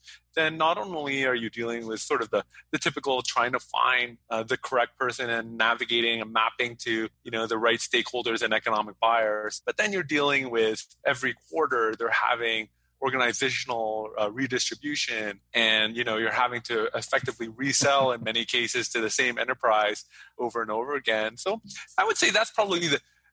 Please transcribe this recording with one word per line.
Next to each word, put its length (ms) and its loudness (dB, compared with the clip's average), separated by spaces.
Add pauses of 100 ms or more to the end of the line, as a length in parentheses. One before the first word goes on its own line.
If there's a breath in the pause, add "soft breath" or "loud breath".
(340 loud breath)
then 240 0
not 200 4
only 480 -2
are 100 2
you 160 -4
dealing 340 -6
with 140 -6
sort 220 -2
of 100 -4
the, 120 2 (280 loud breath)
the 80 -2
typical 420 -2
trying 300 0
to 80 0
find, 580 0 (140)
uh, 100 0
the 160 -2
correct 400 0
person 320 -2
and 280 -4
navigating 640 0
and 120 -8
mapping 440 0
to, 320 -2 (140)
you 60 -12
know, 160 -2
the 120 -2
right 220 2
stakeholders 600 -2
and 120 2
economic 460 0
buyers, 680 2
but 120 -4
then 140 0
you're 120 -2
dealing 460 2
with 340 2 (220)
every 300 0 (160)
quarter 480 2
they're 100 0
having 600 0 (320)
organizational, 1080 -2 (100)
uh, 120 0
redistribution, 1080 -4 (140)
and, 420 2
you 80 -2
know, 140 0
you're 140 0
having 300 0
to 240 -2 (100)
effectively 520 -2
resell 680 2
in 100 -6
many 220 -2
cases 440 0
to 120 0
the 80 0
same 280 0
enterprise 680 2 (340 loud breath)
over 220 -2
and 100 -4
over 240 -2
again. 420 0
So 240 -4 (360 loud breath)
I 80 4
would 120 0
say 140 4
that's 200 2
probably 360 2
the, 140 2 (320 soft breath)